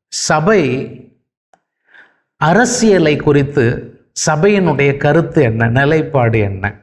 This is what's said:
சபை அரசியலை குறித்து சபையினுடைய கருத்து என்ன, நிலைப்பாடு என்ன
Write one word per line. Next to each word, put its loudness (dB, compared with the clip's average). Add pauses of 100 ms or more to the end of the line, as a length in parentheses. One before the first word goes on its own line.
சபை -2 (1400)
அரசியலை 2
குறித்து 0 (340)
சபையினுடைய 0
கருத்து 0
என்ன, 0
நிலைப்பாடு 0
என்ன -4